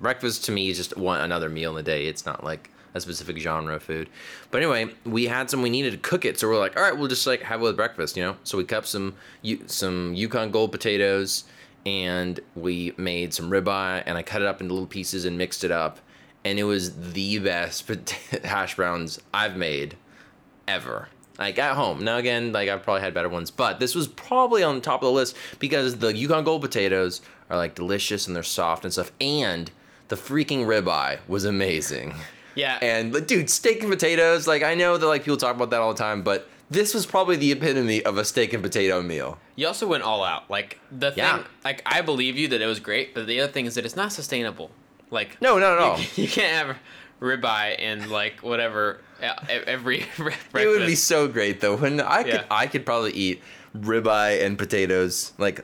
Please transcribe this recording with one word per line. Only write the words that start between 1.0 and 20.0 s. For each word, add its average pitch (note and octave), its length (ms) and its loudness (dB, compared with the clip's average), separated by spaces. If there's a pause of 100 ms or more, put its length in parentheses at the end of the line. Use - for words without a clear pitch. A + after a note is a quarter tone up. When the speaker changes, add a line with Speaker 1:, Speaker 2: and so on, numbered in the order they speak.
Speaker 1:
another E2 280 -2
meal D#2+ 200 -4
in D#2+ 60 -6
the D#2+ 80 -6
day. D2+ 240 0
It's - 180 -8
not, - 180 -8
like, D#2 280 -10 (240)
a - 60 -6
specific E2 360 -10
genre D#2+ 380 -4
of D2+ 80 -8
food. D#2+ 260 -8 (400)
But C3+ 140 0
anyway, A2+ 280 0 (140)
we A#2 220 0
had B2 240 -2
some, C3+ 100 0
we A#2+ 80 2
needed B2+ 220 0
to G2 80 -6
cook F3 260 -2
it, - 140 -2
so A2 100 2
we're A2 80 4
like, G2 180 0
"All E3+ 60 0
right, F#3 160 2
we'll C#3+ 100 -2
just, B2+ 200 -2
like, B2+ 160 0
have A2+ 180 -4
it - 20 -2
with A2 120 2
breakfast," G#2 420 -2
you F2+ 60 0
know? F#2+ 200 -2
So - 140 -6
we F#2 60 2
cut A2 240 -4
some G2 260 -4 (300)
Yu-, A2 240 -4
some F2+ 480 -2
Yukon A2 340 -2
Gold A2 220 2
potatoes, G2 720 0 (420)
and F2+ 540 -2 (160)
we F2 420 -4
made F2 380 -4
some E2+ 160 -4
ribeye, F#2+ 560 0
and E2+ 100 -2
I E2+ 60 -4
cut G#2 180 -4
it G2+ 60 2
up F#2+ 120 -2
into F#2 140 -6
little F#2 140 -2
pieces F#2 380 -6
and F2 120 -2
mixed F2+ 260 -4
it F2 60 2
up. E2 300 -2 (440)
And G2+ 160 -2
it G#2 40 0
was F2+ 500 -2
the G2 260 -2
best F2 480 -2
<laughs> - 0 -
pot-, G2+ 220 -6 (340)
hash G2 320 -4
browns F2 440 -2 (140)
I've G2+ 240 0
made D2 380 -4 (720)